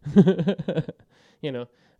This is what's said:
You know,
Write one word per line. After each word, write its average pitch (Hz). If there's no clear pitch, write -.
You 147
know, 123